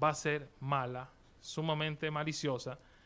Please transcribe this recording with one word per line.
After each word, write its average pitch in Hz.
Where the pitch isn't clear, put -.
va 151
a 147
ser 147
mala, 131
sumamente 156
maliciosa, 147